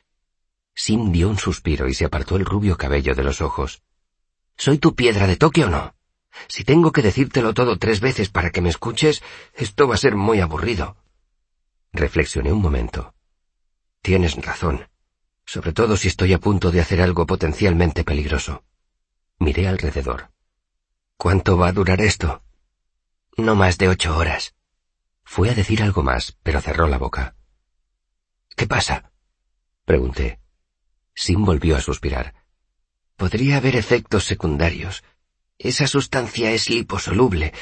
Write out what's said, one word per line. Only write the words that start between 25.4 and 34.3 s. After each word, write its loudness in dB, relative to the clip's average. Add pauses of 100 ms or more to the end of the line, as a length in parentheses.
a 0
decir 0
algo 0
más, -2
pero 0
cerró 0
la 0
boca. -6 (1200)
¿Qué -4
pasa? -4 (720)
Pregunté. 0 (760)
Sim 0
volvió 2
a 0
suspirar. -6 (840)
Podría 0
haber 2
efectos 0
secundarios. -2 (540)